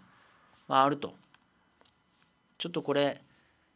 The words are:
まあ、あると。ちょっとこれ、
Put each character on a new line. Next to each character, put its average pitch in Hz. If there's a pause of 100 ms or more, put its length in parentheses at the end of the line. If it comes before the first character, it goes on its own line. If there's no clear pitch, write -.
(680)
ま 135
あ、 135
あ 139
る 147
と。 - (1400)
ち -
ょ 175
っ -
と 160
こ 143
れ、 143 (540)